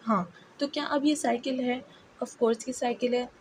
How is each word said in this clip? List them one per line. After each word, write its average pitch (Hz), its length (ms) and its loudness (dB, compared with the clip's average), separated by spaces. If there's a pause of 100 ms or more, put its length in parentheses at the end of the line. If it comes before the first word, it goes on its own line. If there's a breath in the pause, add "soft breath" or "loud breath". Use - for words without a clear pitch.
हाँ, 196 300 0 (260 loud breath)
तो 285 80 0
क्या 285 180 -4
अब 285 200 2
ये 302 100 6
साइकिल 254 440 0
है? 247 260 0 (380 loud breath)
Of 233 60 -8
course 233 380 0
ये 254 60 -6
साइकिल 240 420 0
है। 247 140 -2 (120)